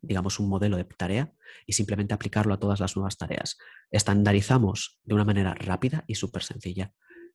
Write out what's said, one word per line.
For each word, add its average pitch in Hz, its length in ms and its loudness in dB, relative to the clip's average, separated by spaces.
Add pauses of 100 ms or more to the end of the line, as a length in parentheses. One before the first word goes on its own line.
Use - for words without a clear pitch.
digamos, 95 400 -2
un 101 80 0
modelo 98 300 2
de 90 60 -4
tarea, 101 480 -4 (340)
y 107 80 -4
simplemente 104 400 -2
aplicarlo 107 400 0
a 98 40 0
todas 101 220 0
las 95 160 -4
nuevas 98 200 -4
tareas. - 400 -6 (340)
Estandarizamos 101 1120 2
de 107 100 0
una 104 100 4
manera 98 300 2
rápida 127 520 -2
y 110 80 -6
súper - 280 -6
sencilla 92 500 -8 (420)